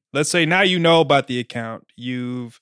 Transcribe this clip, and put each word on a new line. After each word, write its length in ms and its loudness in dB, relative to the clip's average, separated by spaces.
Let's 160 -2
say 160 2
now 160 2
you 160 2
know 220 4
about 280 2
the 120 -4
account. 460 -10
You've, 680 -10